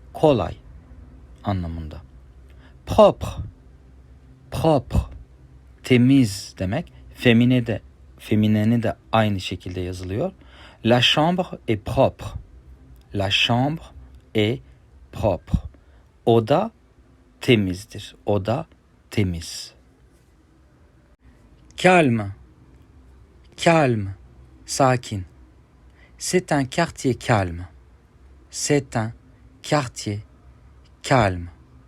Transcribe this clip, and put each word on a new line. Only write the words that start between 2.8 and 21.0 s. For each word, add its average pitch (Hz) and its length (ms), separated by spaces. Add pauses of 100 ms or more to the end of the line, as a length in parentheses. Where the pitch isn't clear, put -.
Propre. - 580 (1080)
Propre. - 480 (840)
Temiz 123 760
demek. 110 340 (220)
Femine 120 520
de, 110 140 (380)
femineni 107 640
de 104 120 (160)
aynı 107 280
şekilde 92 420
yazılıyor. 92 500 (540)
"La 120 160
chambre 175 560 (100)
est 107 180
propre." 123 400 (920)
"La 98 140
chambre 131 540 (520)
est 110 260 (500)
propre." - 480 (680)
Oda 123 460 (680)
temizdir. 101 720 (100)
Oda 107 420 (440)
temiz. 87 640 (2000)